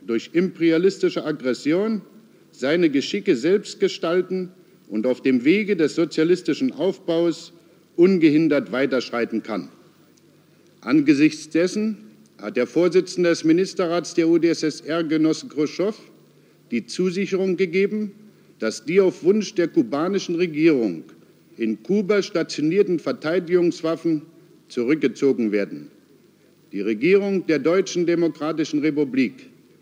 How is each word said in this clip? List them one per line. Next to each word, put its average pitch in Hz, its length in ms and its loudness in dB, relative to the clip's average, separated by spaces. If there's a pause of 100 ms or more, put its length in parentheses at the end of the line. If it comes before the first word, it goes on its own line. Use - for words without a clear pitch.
durch 113 280 -4
imperialistische 170 920 0
Aggression 156 760 -2 (480)
seine 160 400 0
Geschicke 139 460 0
selbst 180 440 -2
gestalten 185 720 -2 (400)
und 107 160 -4
auf 123 160 0
dem 127 240 2
Wege 196 300 2
des 156 180 0
sozialistischen 160 800 0
Aufbaus 170 840 -2 (420)
ungehindert 156 760 4
weiterschreiten 120 720 -2
kann. 95 260 -6 (1120)
Angesichts 147 680 2
dessen 190 480 -2 (420)
hat 104 180 -6
der 123 80 2
Vorsitzende 175 640 2
des 160 140 0
Ministerrats 170 720 0
der 165 120 2
U 165 120 4
d 165 80 2
S 160 160 0
S 151 180 -4
R, 165 220 -4
Genosse 156 460 0
Chruschtschow, 170 460 -4 (760)
die 120 160 -4
Zusicherung 185 720 -2
gegeben, 196 560 -2 (440)
dass - 280 -6
die 180 160 2
auf 180 220 0
Wunsch 196 300 0
der 170 140 0
kubanischen 165 640 -2
Regierung 147 720 0 (540)
in 110 260 -4
Kuba 196 400 0
stationierten 165 720 0
Verteidigungswaffen 165 1300 0 (440)
zurückgezogen 123 840 0
werden. 87 400 -4 (800)
Die 98 100 -6
Regierung 180 640 0
der 151 140 0
Deutschen 175 480 0
Demokratischen 160 720 -2
Republik 135 720 -2 (300)